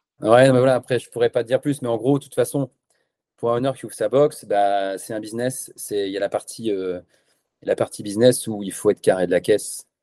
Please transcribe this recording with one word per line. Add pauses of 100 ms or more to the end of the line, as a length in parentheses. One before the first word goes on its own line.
(220)
Ouais,
mais
voilà,
après,
je
pourrais
pas
te
dire
plus.
Mais
en
gros,
de
toute
façon, (680)
pour
un
honneur
qui
ouvre
sa
box,
bah,
c'est
un
business.
C'est,
il
y
a
la
partie,
euh, (600)
la
partie
business
où
il
faut
être
carré
de
la
caisse. (180)